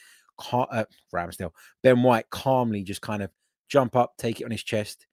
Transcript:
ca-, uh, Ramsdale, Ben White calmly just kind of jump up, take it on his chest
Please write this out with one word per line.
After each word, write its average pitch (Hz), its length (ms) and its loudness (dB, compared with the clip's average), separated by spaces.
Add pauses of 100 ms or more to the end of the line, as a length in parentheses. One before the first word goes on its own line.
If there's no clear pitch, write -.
(380)
ca-, 123 320 -2
uh, 113 160 -4 (280)
Ramsdale, 87 380 -8 (300)
Ben 127 220 6
White 120 260 4
calmly 120 540 0
just 95 180 -10
kind 104 220 -6
of 98 60 -8 (400)
jump 131 260 2
up, 123 220 2
take 117 240 -6
it - 20 -10
on 117 80 -8
his 110 120 -8
chest - 500 -6